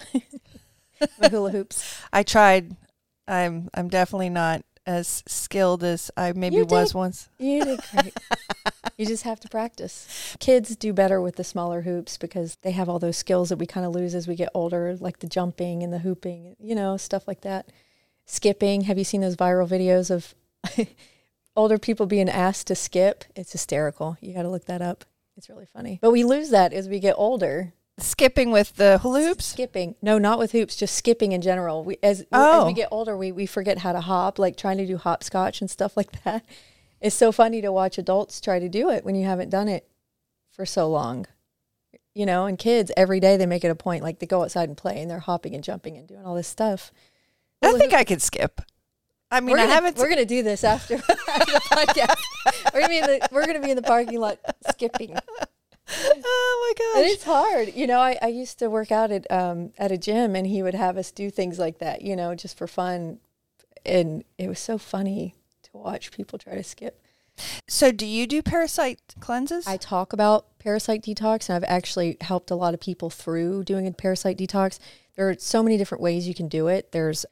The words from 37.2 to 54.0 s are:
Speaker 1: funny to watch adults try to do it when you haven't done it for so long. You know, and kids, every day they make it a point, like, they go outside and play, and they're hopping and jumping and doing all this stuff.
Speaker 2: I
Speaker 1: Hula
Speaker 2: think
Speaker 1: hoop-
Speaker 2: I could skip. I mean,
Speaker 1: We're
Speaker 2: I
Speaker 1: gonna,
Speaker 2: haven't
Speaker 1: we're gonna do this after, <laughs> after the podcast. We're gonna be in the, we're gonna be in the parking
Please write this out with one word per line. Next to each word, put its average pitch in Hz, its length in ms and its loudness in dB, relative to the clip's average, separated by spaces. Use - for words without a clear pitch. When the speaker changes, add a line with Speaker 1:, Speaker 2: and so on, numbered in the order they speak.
Speaker 1:
funny 226 280 4
to 202 100 -2
watch 190 280 0
adults 190 420 -2
try 190 180 0
to 180 100 -2
do 220 200 0
it 240 160 0
when 196 100 -2
you 190 120 0
haven't 185 240 -4
done 202 180 0
it 190 180 -4
for 190 140 -12
so 175 240 0
long. 135 380 -4
You 208 100 -4
know, 185 220 2
and 190 120 -4
kids, 226 380 2
every 190 240 2
day 196 160 6
they 185 80 2
make 175 180 0
it 170 60 0
a 165 60 0
point, 165 280 -4
like, 165 180 -8
they 170 60 -8
go 180 160 0
outside 170 280 -2
and 147 80 -14
play, - 240 -6
and 170 80 -8
they're 170 80 -8
hopping 175 360 -4
and 147 80 -10
jumping 160 360 -10
and 156 100 -20
doing 196 160 -20
all 180 100 -6
this 175 140 -4
stuff. 214 440 -4
Speaker 2:
I - 40 6
Speaker 1:
Hula 480 120 6
Speaker 2:
think 539 140 8
Speaker 1:
hoop- 285 80 8
Speaker 2:
I 214 40 4
could 175 180 0
skip. - 400 -2
I 254 100 4
mean, 254 120 0
Speaker 1:
We're 294 60 6
Speaker 2:
I 339 60 6
Speaker 1:
gonna, 277 100 6
Speaker 2:
haven't 339 240 4
Speaker 1:
we're 254 100 4
gonna 302 160 4
do 240 180 0
this 208 220 -2
after, 220 300 0
<laughs> - 340 0
after 294 240 2
the 294 80 4
podcast. - 1000 2
We're 277 80 2
gonna 320 80 6
be 339 100 2
in 302 80 4
the, 269 240 4
we're 285 160 2
gonna 311 140 -2
be 277 100 -2
in 262 60 2
the 247 60 -2
parking 233 360 2